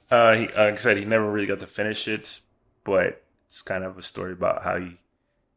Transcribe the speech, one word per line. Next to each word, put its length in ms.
uh, 260
he, 120
like 100
I 180
said, 220
he 80
never 240
really 180
got 120
to 80
finish 400
it, 320
but 380
it's 140
kind 220
of 140
a 40
story 320
about 300
how 160
he 180